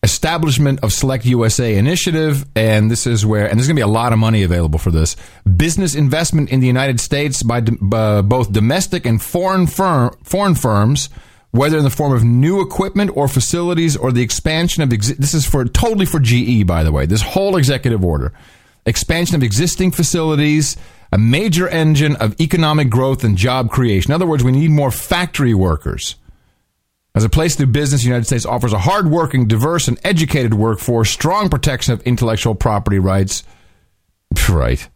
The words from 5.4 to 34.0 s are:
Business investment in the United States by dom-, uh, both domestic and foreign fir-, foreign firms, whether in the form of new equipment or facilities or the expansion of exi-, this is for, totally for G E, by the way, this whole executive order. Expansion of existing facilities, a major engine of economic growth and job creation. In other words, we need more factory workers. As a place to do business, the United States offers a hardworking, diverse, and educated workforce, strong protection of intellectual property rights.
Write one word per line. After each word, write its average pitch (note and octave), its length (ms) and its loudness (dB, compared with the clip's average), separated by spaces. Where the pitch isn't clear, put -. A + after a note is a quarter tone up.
Business D#3+ 380 0
investment D3+ 540 0
in C3 100 0
the B2+ 80 2
United B2+ 320 0
States C#3+ 420 -4
by A#2 200 0
dom-, A2 300 0
uh, G#2+ 300 2
both G#2 300 0
domestic C3 560 0
and A2+ 120 2
foreign F#3 460 0
fir-, D3+ 460 0
foreign F#3+ 300 0
firms, A2+ 560 0
whether D3 300 2
in D3 40 2
the C3+ 60 2
form C#3+ 240 -2
of A2+ 100 2
new C3+ 380 2
equipment F#3+ 560 -2
or C#3 100 0
facilities E3 720 0
or C3 140 -2
the A#2+ 100 0
expansion D#3+ 600 -2
of C3+ 60 0
exi-, A2+ 280 -2
this C#3+ 160 -2
is D3+ 140 0
for, C3+ 180 0
totally G#3+ 400 0
for D#3+ 140 -2
G B2 180 2
E, G#2 40 2
by E2+ 200 2
the D#2 80 2
way, C#2+ 160 0
this G#2 160 0
whole - 340 -2
executive B2 480 0
order. D2+ 260 -2
Expansion E3+ 500 -2
of D3 60 0
existing D#3 500 0
facilities, D3+ 840 0
a F#2 60 0
major D#3+ 500 2
engine D#3 500 2
of A2 220 -4
economic D3+ 520 0
growth C3 320 0
and G#2+ 120 2
job B2 360 0
creation. A2+ 400 0
In D3 40 0
other F3 120 0
words, D3 160 0
we B2+ 80 2
need D3 180 2
more C#3+ 220 2
factory E3 640 -2
workers. - 600 -2
As G#2 80 2
a A2 60 2
place D#3+ 260 2
to C#3+ 100 0
do B2+ 60 2
business, C#3+ 300 0
the A#2+ 80 0
United A#2+ 160 0
States B2 200 -2
offers A#2 280 -2
a G#2+ 40 0
hardworking, D#3+ 680 2
diverse, C3+ 400 0
and B2 160 -2
educated D#3 500 0
workforce, A2 560 0
strong F#3+ 400 -2
protection C3 440 -2
of G#2+ 100 -4
intellectual A2+ 500 0
property G2+ 460 0
rights. F#2+ 420 0